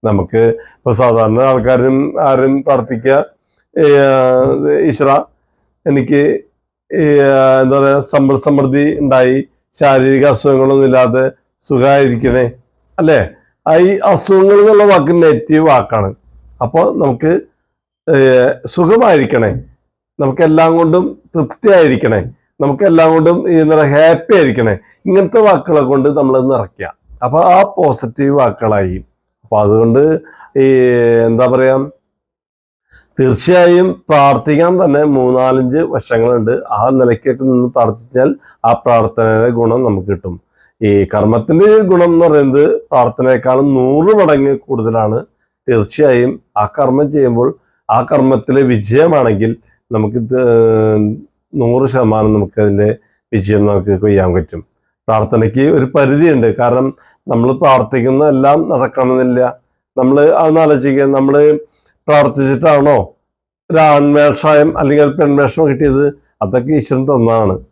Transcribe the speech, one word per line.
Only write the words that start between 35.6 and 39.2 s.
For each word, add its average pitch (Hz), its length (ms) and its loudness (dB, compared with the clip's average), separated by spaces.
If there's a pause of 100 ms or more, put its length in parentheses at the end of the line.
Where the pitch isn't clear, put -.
വശങ്ങളുണ്ട്. 117 720 -2 (200)
ആ 107 180 -2 (100)
നിലയ്ക്കൊക്കെ 123 460 -2
നിന്ന് 123 300 0
പ്രാർത്ഥിച്ചാൽ 123 600 -2 (300)
ആ 113 80 2
പ്രാർത്ഥനയുടെ 113 840 0